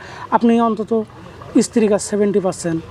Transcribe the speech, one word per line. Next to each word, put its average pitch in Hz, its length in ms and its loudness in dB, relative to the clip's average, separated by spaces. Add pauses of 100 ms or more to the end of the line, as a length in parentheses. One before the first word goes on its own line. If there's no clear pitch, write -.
(320)
আপনি 233 300 4
অন্তত 220 420 -2 (580)
স্ত্রী 214 260 2
গাছ 202 140 2
সেভেন্টি 208 380 0
পার্সেন্ট 170 520 -4